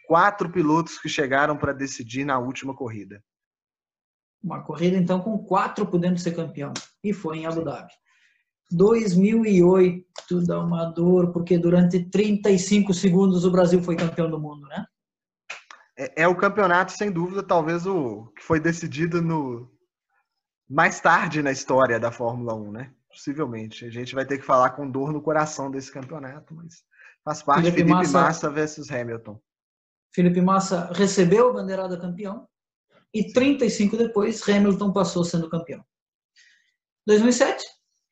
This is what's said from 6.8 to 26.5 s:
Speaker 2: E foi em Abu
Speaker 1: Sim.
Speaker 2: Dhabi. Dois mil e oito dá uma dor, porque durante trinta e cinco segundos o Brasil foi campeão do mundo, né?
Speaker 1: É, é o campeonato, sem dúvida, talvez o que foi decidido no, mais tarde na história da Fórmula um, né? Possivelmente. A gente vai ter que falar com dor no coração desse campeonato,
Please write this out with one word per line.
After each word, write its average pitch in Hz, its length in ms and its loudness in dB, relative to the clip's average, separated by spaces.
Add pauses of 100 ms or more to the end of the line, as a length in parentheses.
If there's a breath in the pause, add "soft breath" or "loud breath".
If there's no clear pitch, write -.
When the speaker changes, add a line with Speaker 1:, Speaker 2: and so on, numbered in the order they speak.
Speaker 2:
E 202 120 -2
foi 160 240 -8
em 160 80 -8
Abu 165 140 -4
Speaker 1:
Sim. 143 40 -6
Speaker 2:
Dhabi. - 280 -10 (760)
Dois 202 440 4
mil 214 320 4
e 190 160 6
oito 180 840 2
dá 170 140 -2
uma 170 240 -2
dor, 175 480 2
porque 175 240 0
durante 175 540 4
trinta 208 400 2
e 190 80 6
cinco 202 340 2
segundos 185 540 4
o 185 40 4
Brasil 180 320 4
foi 175 140 -2
campeão 165 340 -2
do 160 80 -6
mundo, 147 300 -12
né? 180 180 -12 (1120 loud breath)
Speaker 1:
É, 135 280 -6
é 175 40 4
o 180 80 2
campeonato, 190 560 2
sem 208 180 -4
dúvida, 180 320 -4
talvez 170 440 -2
o 123 400 -4 (100)
que - 60 -20
foi 160 180 0
decidido 165 640 -4
no, 135 480 -6 (1000)
mais 165 320 0
tarde 170 420 2
na 139 100 0
história 127 460 2
da 117 140 -2
Fórmula 120 420 -6
um, 107 160 -12
né? 123 220 -14 (160)
Possivelmente. 120 760 -10
A 120 60 -14
gente 123 240 -12
vai 131 120 -4
ter 135 120 -6
que 135 60 -14
falar 131 260 4
com 139 200 -10
dor 139 220 -4
no 147 100 -6
coração 151 480 -2
desse 135 220 -12
campeonato, 139 600 -16